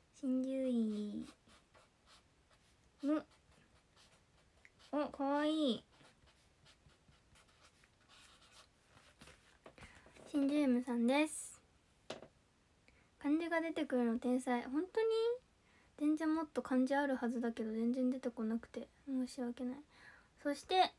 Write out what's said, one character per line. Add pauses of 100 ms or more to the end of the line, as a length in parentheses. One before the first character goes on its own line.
(200)
新
獣
医 (2250)
ム。 (1700)
お、
か
わ
い
い。 (4000)
新
獣
医
ム
さ
ん
で
す。 (1600)
漢
字
が
出
て
く
る
の
天
才。
本
当
に？ (880)
全
然
も
っ
と
漢
字
あ
る
は
ず
だ
け
ど、
全
然
出
て
こ
な
く
て。 (200)
申
し
訳
な
い。 (640)
そ
し
て、